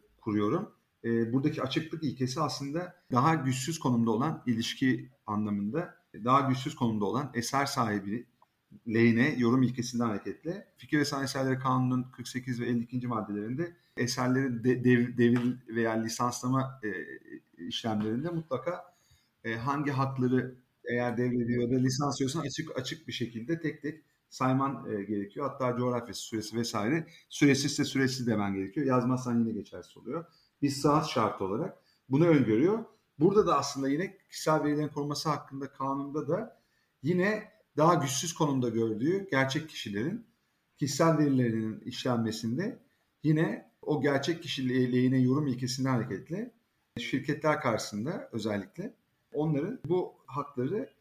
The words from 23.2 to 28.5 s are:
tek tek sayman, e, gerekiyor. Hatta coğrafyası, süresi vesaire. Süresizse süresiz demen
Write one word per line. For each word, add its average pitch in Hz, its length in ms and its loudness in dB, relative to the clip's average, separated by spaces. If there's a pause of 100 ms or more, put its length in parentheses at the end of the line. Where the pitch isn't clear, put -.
tek 151 220 -6
tek 151 220 -8 (260)
sayman, 131 640 0
e, 101 120 -2
gerekiyor. 104 460 -4
Hatta 127 280 -2
coğrafyası, 120 440 -2
süresi 110 360 -6
vesaire. 117 500 -2 (220)
Süresizse 139 560 2
süresiz 131 420 0
demen 101 280 0